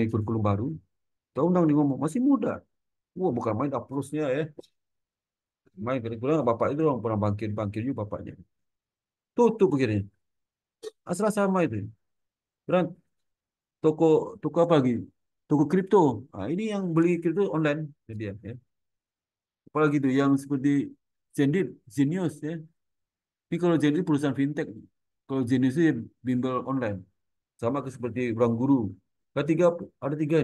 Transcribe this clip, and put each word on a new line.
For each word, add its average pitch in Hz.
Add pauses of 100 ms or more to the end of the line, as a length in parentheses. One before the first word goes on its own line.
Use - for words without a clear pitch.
kurikulum 110
baru. 104 (640)
Kita 123
undang 175
nih 147
ngomong, 143
masih 156
muda. 269 (540)
Wah, 180
bukan 117
main 139
aplusnya 139
ya. 151 (1300)
Main 123
kurikulum, 117
bapak 113
itu 156
orang 127
pernah 110
bangkit, 104
bangkit 104
juga 110
bapaknya. - (1000)
Tutup 220
begini. 107 (920)
Asal 202
sama 190
itu. 110 (760)
Beran-, 175 (880)
toko, 156
toko 156
apa 165
lagi? 123 (480)
Toko 147
kripto. 165
Nah, 98
ini 214
yang 190
beli 170
kripto 175
online. 156 (160)
Jadi 110
ya. 101 (1160)
Apalagi 151
itu 131
yang 139
seperti 139 (420)
Zendit, 143 (220)
Zenius 156
ya. 156 (920)
Ini 170
kalau 170
Zendit 151
perusahaan 143
fintech. 147 (560)
Kalau 135
Zenius 131
itu 139 (160)
bimbel 127
online. 110 (560)
Sama 131
ke 131
seperti 120
Ruang 117
Guru. 120 (400)
Ada 143
tiga, 165 (340)
ada 139
tiga 156